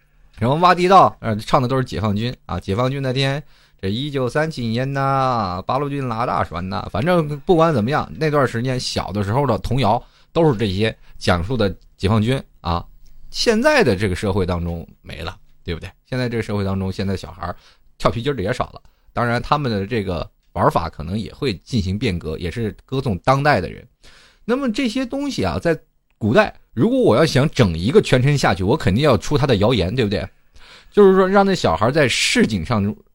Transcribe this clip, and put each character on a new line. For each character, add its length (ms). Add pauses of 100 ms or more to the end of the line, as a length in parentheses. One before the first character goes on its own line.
(400)
然 80
后 100
挖 180
地 120
道， 320
呃， 180
唱 220
的 80
都 80
是 80
解 160
放 160
军 160 (140)
啊。 140
解 160
放 160
军 100
那 100
天， 300 (400)
这 80
一 220
九 180
三 220
七 160
年 260
呐， 720
八 140
路 100
军 180
拉 200
大 160
船 260
呐。 220
反 120
正 240 (120)
不 160
管 180
怎 100
么 60
样， 260
那 140
段 180
时 140
间 180
小 320
的 120
时 100
候 140
的 100
童 220
谣 200 (320)
都 160
是 80
这 160
些 240 (220)
讲 260
述 140
的 180 (220)
解 100
放 140
军 180 (220)
啊。 240 (460)
现 280
在 220
的 140
这 120
个 80
社 160
会 140
当 180
中 240 (140)
没 220
了， 120 (280)
对 100
不 80
对？ 80 (160)
现 140
在 100
这 80
个 60
社 120
会 80
当 160
中， 120
现 160
在 100
小 140
孩 160
儿 80 (420)
跳 140
皮 100
筋 100
儿 40
的 80
也 100
少 140
了。 140 (320)
当 120
然， 160
他 160
们 140
的 160
这 160
个 260 (240)
玩 160
法 180
可 140
能 160
也 160
会 300
进 180
行 160
变 220
革， 180
也 140
是 340
歌 160
颂 220
当 180
代 180
的 120
人。 120 (640)
那 100
么 160
这 160
些 160
东 280
西 120
啊， 140
在 180 (440)
古 140
代， 180 (220)
如 160
果 100
我 160
要 80
想 280
整 260
一 140
个 100
全 220
身 120
下 200
去， 80
我 120
肯 180
定 100
要 120
出 220
他 80
的 120
谣 140
言， 240
对 80
不 60
对？ 180 (600)
就 140
是 120
说， 120
让 180
那 80
小 220
孩 160
在 160
市 400
井 180
上 300 (200)